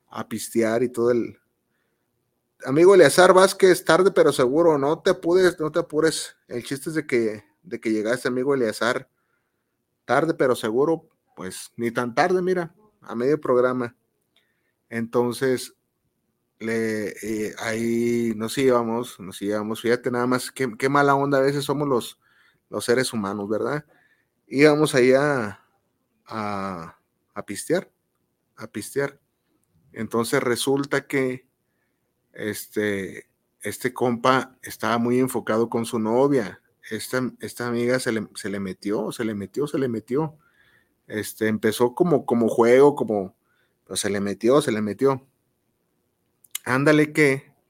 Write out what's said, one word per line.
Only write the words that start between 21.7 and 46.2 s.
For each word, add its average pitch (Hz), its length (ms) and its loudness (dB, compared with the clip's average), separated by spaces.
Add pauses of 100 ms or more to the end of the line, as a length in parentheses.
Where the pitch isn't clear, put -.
los, 127 320 -2 (500)
los 104 160 -8
seres 123 280 0
humanos, 101 360 -6
¿verdad? 117 360 -4 (600)
Íbamos 147 480 4
ahí 127 180 6
a, 135 460 0 (640)
a, 98 720 -8 (360)
a 101 120 -12
pistear, - 460 -6 (640)
a - 120 -16
pistear. 139 520 -8 (720)
Entonces 117 520 -2
resulta 139 640 -2
que 127 400 -4 (880)
este, 104 920 -6 (320)
este 113 320 -6
compa 127 680 0
estaba 110 380 -4
muy 120 200 2
enfocado 117 500 -2
con 117 160 -4
su 120 120 -6
novia. 113 640 0 (280)
Esta, 120 500 -6
esta 120 280 -10
amiga 120 320 -2
se 127 120 -2
le, 110 240 -4
se - 140 -10
le 98 100 -6
metió, 101 520 -6
se 117 140 -6
le 110 80 -4
metió, 101 320 -6
se 143 140 -6
le 135 80 -2
metió. 127 500 -6 (720)
Este, 110 400 -6
empezó 110 480 0
como, 160 300 2
como 117 240 2
juego, 127 460 6
como, 107 400 -4 (500)
pero 95 100 -12
se 101 140 -4
le 101 100 -2
metió, 110 420 2
se 135 100 -4
le 107 100 -2
metió. 131 440 -2 (1400)